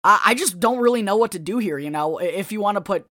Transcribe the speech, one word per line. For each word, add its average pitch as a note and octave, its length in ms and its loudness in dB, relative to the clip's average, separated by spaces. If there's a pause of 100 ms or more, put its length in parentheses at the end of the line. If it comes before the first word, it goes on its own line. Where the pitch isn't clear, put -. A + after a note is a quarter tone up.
I, G3+ 240 6
I A3+ 80 4
just B3 240 -4
don't A#3+ 220 0
really A#3+ 220 4
know G3+ 140 0
what A3+ 160 2
to F#3 60 -8
do F3 200 -4
here, E3+ 200 -2
you D3 120 -8
know. D3+ 280 -2
I-, F3+ 60 -2
if F3 260 -4
you G#3+ 100 -4
wanna G3+ 200 0
put F3+ 300 -4